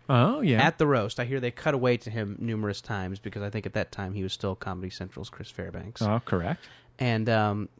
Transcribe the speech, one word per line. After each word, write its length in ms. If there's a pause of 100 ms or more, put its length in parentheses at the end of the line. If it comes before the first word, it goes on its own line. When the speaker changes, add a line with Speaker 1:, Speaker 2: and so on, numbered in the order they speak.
Speaker 1:
Oh, 340
yeah. 200
Speaker 2:
At 160
the 80
roast. 340
I 60
hear 140
they 100
cut 240
away 240
to 140
him 280
numerous 400
times 380
because 240
I 80
think 160
at 80
that 180
time 220
he 80
was 120
still 200
Comedy 380
Central's 400
Chris 180
Fairbanks. 540
Speaker 1:
Oh, 200
correct. 400 (360)
Speaker 2:
And, 280
um, 420 (100)